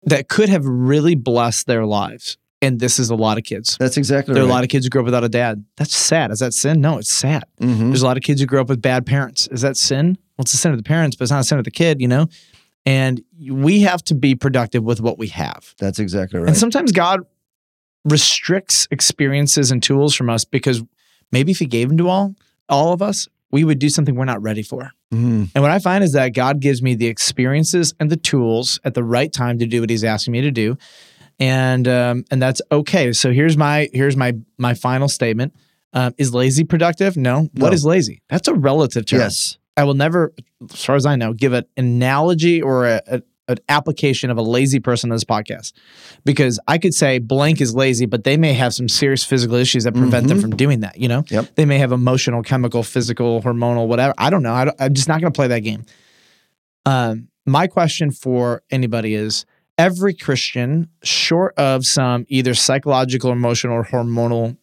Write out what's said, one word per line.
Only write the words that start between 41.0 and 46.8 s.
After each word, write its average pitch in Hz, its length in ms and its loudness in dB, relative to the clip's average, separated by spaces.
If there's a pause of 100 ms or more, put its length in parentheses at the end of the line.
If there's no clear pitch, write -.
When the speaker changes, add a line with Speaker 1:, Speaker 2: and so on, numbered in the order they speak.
Speaker 1:
I 143 100 2
know, 113 180 -2
give 123 200 0
an 123 120 -2 (120)
analogy 147 840 2
or 131 260 0
a, 113 200 0
a, 123 140 -4 (260)
an 123 100 -2 (120)
application 143 640 0
of 113 60 -2
a 117 40 -2
lazy 127 380 2
person 117 320 -2
on 117 40 -2
this 110 100 -4
podcast, - 480 -6 (500)
because 131 440 2
I 156 100 2
could 170 160 2